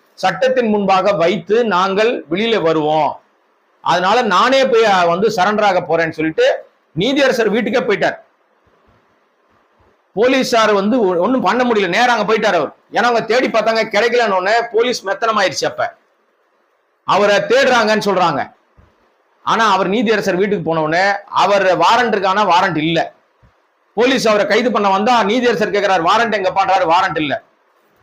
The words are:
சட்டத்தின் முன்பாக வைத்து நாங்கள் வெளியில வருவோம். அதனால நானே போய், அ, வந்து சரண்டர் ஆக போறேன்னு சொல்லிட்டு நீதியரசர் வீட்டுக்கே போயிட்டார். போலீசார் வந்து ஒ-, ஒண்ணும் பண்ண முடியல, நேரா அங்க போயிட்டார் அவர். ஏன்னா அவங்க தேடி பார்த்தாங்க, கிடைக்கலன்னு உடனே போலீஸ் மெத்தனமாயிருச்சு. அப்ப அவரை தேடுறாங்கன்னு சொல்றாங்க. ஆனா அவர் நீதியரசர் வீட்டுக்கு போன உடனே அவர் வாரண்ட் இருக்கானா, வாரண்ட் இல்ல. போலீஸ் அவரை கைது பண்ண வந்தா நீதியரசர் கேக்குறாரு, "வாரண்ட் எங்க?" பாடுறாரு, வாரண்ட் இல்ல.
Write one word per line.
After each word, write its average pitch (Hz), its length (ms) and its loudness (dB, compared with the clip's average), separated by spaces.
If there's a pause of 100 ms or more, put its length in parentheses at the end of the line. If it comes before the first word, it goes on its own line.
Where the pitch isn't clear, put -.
(140)
சட்டத்தின் 240 540 -2
முன்பாக 196 440 2
வைத்து 180 520 0
நாங்கள் 196 640 0
வெளியில 202 320 -2
வருவோம். 156 580 0 (600)
அதனால 190 420 0
நானே 240 440 2
போய், 226 180 2
அ, 190 220 2
வந்து 180 300 2
சரண்டர் 208 280 0
ஆக 185 180 2
போறேன்னு 160 300 -2
சொல்லிட்டு 160 520 -2 (340)
நீதியரசர் 262 500 0
வீட்டுக்கே 226 300 0
போயிட்டார். 175 360 -2 (2000)
போலீசார் 233 580 0
வந்து 208 280 0
ஒ-, 180 180 0
ஒண்ணும் 226 220 0
பண்ண 214 240 0
முடியல, 208 240 0
நேரா 233 260 2
அங்க 214 200 0
போயிட்டார் 214 200 0
அவர். 151 200 -2 (180)
ஏன்னா 175 100 -2
அவங்க 233 180 0
தேடி 233 280 0
பார்த்தாங்க, 220 440 0
கிடைக்கலன்னு 226 480 0
உடனே 208 180 0 (140)
போலீஸ் 226 340 -2
மெத்தனமாயிருச்சு. 196 640 -2
அப்ப 120 240 -6 (1120)
அவரை 202 320 0
தேடுறாங்கன்னு 226 680 0
சொல்றாங்க. 175 460 -2 (920)
ஆனா 208 280 0
அவர் 190 200 0
நீதியரசர் 202 460 -2
வீட்டுக்கு 190 280 -2
போன 165 180 -2
உடனே 170 280 0 (180)
அவர் 185 500 2
வாரண்ட் 226 360 2
இருக்கானா, 196 380 0
வாரண்ட் 180 240 2
இல்ல. 160 360 -2 (840)
போலீஸ் 240 340 0
அவரை 208 180 2
கைது 233 240 0
பண்ண 202 180 0
வந்தா 214 340 2
நீதியரசர் 214 480 0
கேக்குறாரு, 165 360 0
"வாரண்ட் 214 280 0
எங்க?" 185 220 -2
பாடுறாரு, 185 360 0
வாரண்ட் 175 260 0
இல்ல. 143 240 -4 (600)